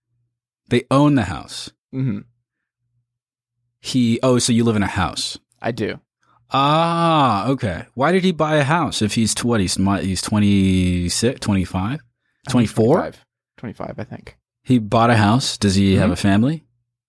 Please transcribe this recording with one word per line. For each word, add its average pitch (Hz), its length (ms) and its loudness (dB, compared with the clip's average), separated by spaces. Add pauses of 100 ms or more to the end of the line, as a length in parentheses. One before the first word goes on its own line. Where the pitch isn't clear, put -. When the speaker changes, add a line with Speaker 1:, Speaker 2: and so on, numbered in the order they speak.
(680)
Speaker 1:
They 120 200 0
own 143 260 4
the 120 80 2
house. - 480 -10 (220)
Speaker 2:
Mm-hmm. 131 260 -4 (1600)
Speaker 1:
He, 117 420 0
oh, 127 160 4
so 123 120 0
you 117 120 2
live 113 120 2
in 104 80 0
a 92 40 -2
house? - 500 -4 (240)
Speaker 2:
I 117 100 -6
do. 104 280 -6 (520)
Speaker 1:
Ah, 147 960 0
okay. 95 440 -4
Why 143 180 0
did 185 120 2
he 185 80 2
buy 156 260 0
a 143 60 2
house 135 380 -2
if 104 120 -2
he's 113 220 0
tw-, - 100 -6
what, 117 140 2
he's 90 180 -2
mi-, 98 260 0
he's 92 180 -4
twenty-six, 95 1160 2
twenty-five? 95 540 -2
Speaker 2:
I 156 40 -6
think - 40 -12 (480)
Speaker 1:
Twenty-four? 117 480 2
Speaker 2:
twenty-five. - 280 -8 (320)
Twenty-five, - 420 -12
I 104 40 -8
think. - 340 -18 (260)
Speaker 1:
He 127 160 2
bought 113 320 2
a 117 60 4
house. 107 400 2
Does 101 180 0
he 98 200 2
have 95 100 2
Speaker 2:
Mm-hmm. 90 80 0
Speaker 1:
a - 20 -2
family 113 500 0 (420)